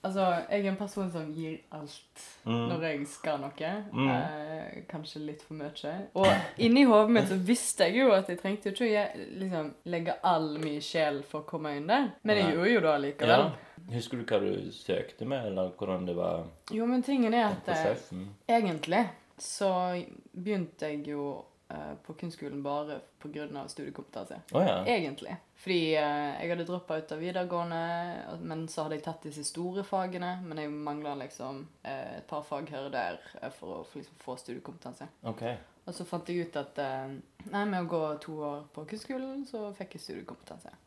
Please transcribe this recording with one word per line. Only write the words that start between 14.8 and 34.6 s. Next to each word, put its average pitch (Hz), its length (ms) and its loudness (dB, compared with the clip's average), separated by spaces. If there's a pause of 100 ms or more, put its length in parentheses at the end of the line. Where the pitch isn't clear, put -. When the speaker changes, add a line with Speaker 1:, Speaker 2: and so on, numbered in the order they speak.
Speaker 2:
med, 127 200 -2
eller 95 300 0
hvordan 92 300 -2
det 87 100 0
var 85 280 0 (260)
Speaker 1:
Jo, 226 160 0
men 247 160 2
tingen 247 320 4
er 240 140 6
at, 185 200 -2
eh, 175 60 2
Speaker 2:
prosessen? 104 540 0 (200)
Speaker 1:
egentlig 196 600 4 (300)
så 180 680 0 (300)
begynte 180 540 -4
jeg 147 180 -4
jo 143 380 -4 (260)
eh, - 240 -8 (120)
på 160 80 -12
kunstskolen 143 480 -8
bare 147 380 -4 (200)
på 156 120 -12
grunn 147 240 -8
av 139 120 -10
studiekompetanse. - 720 -10 (120)
Speaker 2:
Å 170 140 4
ja. - 180 4
Speaker 1:
Egentlig. 175 520 -2 (200)
Fordi, 165 400 2
eh, 147 440 0
jeg 170 100 -2
hadde 170 160 -2
droppet 170 380 -4
ut - 80 -8
av 156 60 -6
videregående, 175 640 -2 (500)
og, 170 80 -10
men 165 280 -6
så 156 160 -4
hadde 156 120 -4
jeg 151 80 -8
tatt 156 180 -6
disse 147 220 -10
store 180 400 -4
fagene, 180 580 -2
men 160 160 -8
jeg 151 120 -4
manglet 151 480 -6
liksom, 135 480 -10 (180)
eh, - 340 -8
et - 80 -14
par 147 160 -6
fag 147 280 -6
her 139 160 -6
og 139 60 -8
der, 90 260 -2 (240)
eh, - 80 -8
for 82 300 -10
å - 40 -12
få, - 140 -14
liksom, - 200 -18
få 127 200 -10
studiekompetanse. - 720 -12 (160)